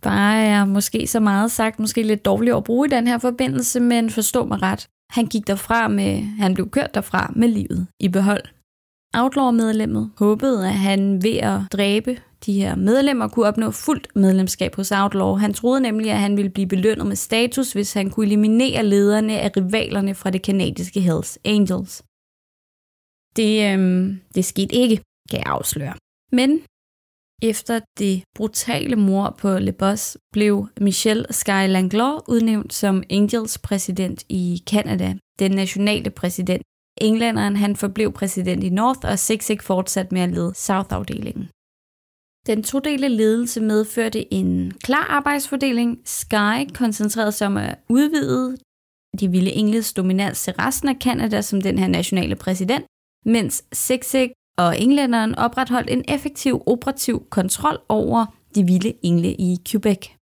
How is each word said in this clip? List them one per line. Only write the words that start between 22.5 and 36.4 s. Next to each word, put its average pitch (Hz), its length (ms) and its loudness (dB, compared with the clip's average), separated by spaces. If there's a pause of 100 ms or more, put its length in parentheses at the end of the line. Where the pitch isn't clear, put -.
Det, 214 360 2
øhm, 185 480 0 (140)
det 185 100 0
skete - 300 -4
ikke, 240 280 2 (280)
kan - 80 -4
jeg - 80 -6
afsløre. 139 480 -6 (380)
Men 269 280 2 (840)
efter 226 380 -2 (180)
det 190 240 0 (140)
brutale 220 600 -4
mord 196 420 2
på 190 200 0
Le 190 140 -2
Boss, 196 460 -2 (140)
blev 208 360 2 (120)
Michel 208 500 0
Sky 196 360 0
Langlois 190 600 0
udnævnt 226 460 0
som 196 360 0
Angels 208 480 0
præsident 185 680 -4
i 175 380 -2
Canada, 190 480 -2 (240)
den 196 120 2
nationale 196 600 0
præsident. 185 520 -2 (380)